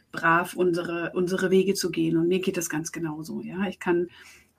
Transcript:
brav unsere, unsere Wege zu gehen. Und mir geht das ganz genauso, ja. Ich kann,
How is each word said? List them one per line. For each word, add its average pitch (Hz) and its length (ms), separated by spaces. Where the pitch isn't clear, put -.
brav 170 440
unsere, 170 580
unsere 185 380
Wege 190 220
zu 175 180
gehen. 165 260
Und 165 100
mir 180 120
geht 185 180
das 165 120
ganz 156 220
genauso, 156 500
ja. 175 260
Ich - 120
kann, 175 280